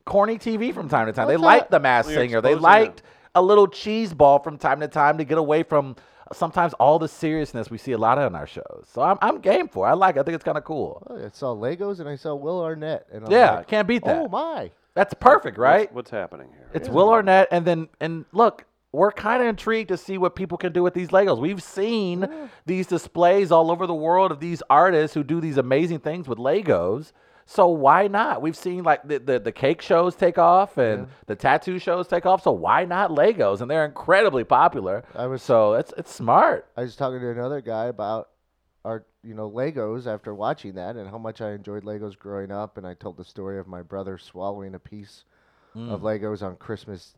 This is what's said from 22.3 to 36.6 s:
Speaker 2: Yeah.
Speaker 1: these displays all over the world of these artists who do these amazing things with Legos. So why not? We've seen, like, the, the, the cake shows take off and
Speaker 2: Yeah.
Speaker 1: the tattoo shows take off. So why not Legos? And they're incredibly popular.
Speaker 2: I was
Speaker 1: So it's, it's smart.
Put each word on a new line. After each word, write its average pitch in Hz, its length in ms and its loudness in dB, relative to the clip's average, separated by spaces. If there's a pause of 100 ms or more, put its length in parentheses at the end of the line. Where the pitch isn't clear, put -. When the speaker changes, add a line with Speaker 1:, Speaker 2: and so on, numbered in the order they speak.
Speaker 2:
Yeah. 311 180 -16 (180)
Speaker 1:
these 185 200 -4
displays 175 680 2
all 165 180 4
over 175 160 -2
the 170 80 -4
world 175 360 2
of 143 100 -8
these 170 280 -8
artists 156 460 4
who 151 100 -2
do 160 160 -4
these 156 160 -4
amazing 139 440 0
things 156 280 -8
with 117 100 -6
Legos. 127 760 -2 (380)
So 190 180 4
why 165 400 4
not? 214 340 -2
We've 160 140 -4
seen, 180 280 -8
like, 147 240 0
the, 147 80 -4
the, 127 240 -2
the 110 120 -6
cake 147 280 -2
shows 175 340 2
take 180 220 0
off 180 400 4
and 123 300 0
Speaker 2:
Yeah. - 20 -20 (200)
Speaker 1:
the 104 60 -6
tattoo 156 440 -2
shows 175 280 -4
take 175 200 -2
off. 185 160 2
So 151 100 2
why 104 320 2
not 180 260 -2
Legos? 143 520 2
And 120 80 -8
they're 156 160 0
incredibly 165 580 0
popular. 120 580 2 (120)
Speaker 2:
I 123 140 -6
was 131 140 -8
Speaker 1:
So 110 300 4
it's, 120 240 -2
it's - 180 -14
smart. 143 520 2 (100)